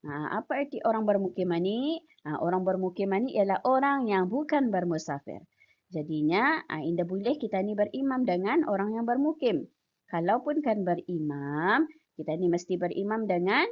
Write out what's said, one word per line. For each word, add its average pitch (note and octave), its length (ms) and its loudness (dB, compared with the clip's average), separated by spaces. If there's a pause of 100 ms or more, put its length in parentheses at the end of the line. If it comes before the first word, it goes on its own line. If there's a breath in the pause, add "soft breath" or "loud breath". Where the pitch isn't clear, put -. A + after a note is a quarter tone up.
Ha, D3+ 320 -4
apa C#4 240 -4
erti C#4+ 160 -8
orang A3 240 0
bermukim F#3 560 0
ni? B3+ 400 -2 (240 soft breath)
Ha, D3+ 160 -4
orang F3+ 240 0
bermukim F#3 480 0
ni A3+ 240 0
ialah G3 320 2
orang C4+ 400 2
yang F#3+ 240 2
bukan C#4+ 400 2
bermusafir. E3 720 -2 (480 soft breath)
Jadinya, E3 720 2
ha, D#3 160 -6
indah E3+ 240 0
boleh G3 320 -2
kita G3+ 240 -2
ni G#3 160 -2
berimam B3+ 480 0
dengan G3+ 400 2
orang G#3 320 0
yang A#3 80 -2
bermukim. B3 640 0 (400)
Kalaupun B3 560 0
kan G#3 200 0
berimam, E3+ 1040 0 (280 loud breath)
kita D#3 200 -4
ni F3+ 120 2
mesti F3 320 0
berimam G3+ 480 -2
dengan F#3+ 440 2